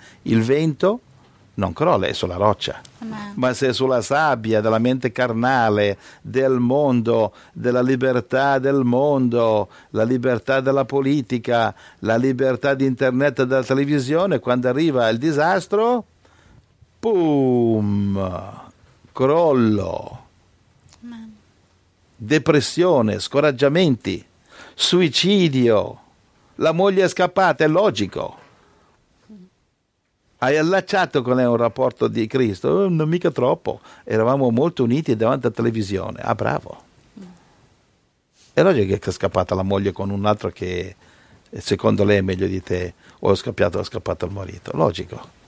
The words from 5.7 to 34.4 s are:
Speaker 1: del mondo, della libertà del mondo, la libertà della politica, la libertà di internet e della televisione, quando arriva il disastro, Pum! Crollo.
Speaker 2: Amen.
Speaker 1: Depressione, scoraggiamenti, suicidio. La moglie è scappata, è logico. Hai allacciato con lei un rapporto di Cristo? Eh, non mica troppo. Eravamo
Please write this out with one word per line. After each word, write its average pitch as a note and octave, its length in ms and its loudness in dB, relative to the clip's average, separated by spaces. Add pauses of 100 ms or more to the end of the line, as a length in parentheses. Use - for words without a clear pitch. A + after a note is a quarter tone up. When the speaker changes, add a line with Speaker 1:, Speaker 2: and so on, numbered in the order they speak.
Speaker 1:
del C3 360 0
mondo, A#2+ 760 0 (180)
della B2 300 0
libertà C3 760 0
del C#3 240 0
mondo, A#2+ 840 0 (220)
la A2 140 -2
libertà B2+ 560 0
della C3+ 260 0
politica, C3 880 -2 (260)
la A2 160 0
libertà C3 560 0
di C3+ 140 0
internet C3 540 0
e C3 60 2
della C3 180 2
televisione, C#3+ 760 0
quando B2 280 0
arriva C3 400 0
il A2+ 100 0
disastro, F#3 880 0 (960)
Pum! G#2+ 1600 0 (500)
Crollo. B2 1080 0 (840)
Speaker 2:
Amen. A3+ 320 -18 (800)
Speaker 1:
Depressione, C#3+ 1040 2
scoraggiamenti, C#3 1040 0 (480)
suicidio. D3+ 1300 2 (580)
La D#3 140 0
moglie F#3+ 320 2
è F3 60 4
scappata, F3+ 560 0
è - 20 4
logico. D#3 720 -2 (2000)
Hai C3+ 180 0
allacciato F3+ 680 0
con B2 120 0
lei B2+ 120 2
un A#2+ 100 2
rapporto A#2+ 500 0
di A2+ 220 -2
Cristo? C3 560 0
Eh, G3 40 0
non D#3+ 200 0
mica F3 240 0
troppo. C3 480 -2 (240)
Eravamo A#2+ 480 2